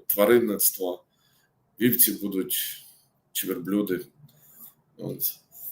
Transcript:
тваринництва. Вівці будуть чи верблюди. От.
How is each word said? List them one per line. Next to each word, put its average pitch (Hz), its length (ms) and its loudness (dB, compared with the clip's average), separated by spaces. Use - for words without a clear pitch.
тваринництва. 101 960 2
Вівці 113 320 4
будуть 95 720 -6
чи - 140 -6
верблюди. 92 600 -2
От. - 220 -8